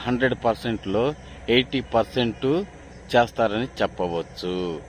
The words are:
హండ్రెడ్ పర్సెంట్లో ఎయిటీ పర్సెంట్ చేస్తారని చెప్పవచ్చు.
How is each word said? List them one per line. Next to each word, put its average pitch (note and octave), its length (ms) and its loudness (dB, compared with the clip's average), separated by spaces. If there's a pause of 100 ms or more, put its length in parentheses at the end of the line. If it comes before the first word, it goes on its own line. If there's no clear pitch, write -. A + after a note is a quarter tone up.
హండ్రెడ్ B2 320 2 (100)
పర్సెంట్లో A2+ 680 0 (340)
ఎయిటీ B2+ 320 2
పర్సెంట్ A#2+ 640 0 (680)
చేస్తారని A#2 480 2 (180)
చెప్పవచ్చు. F2+ 1080 -2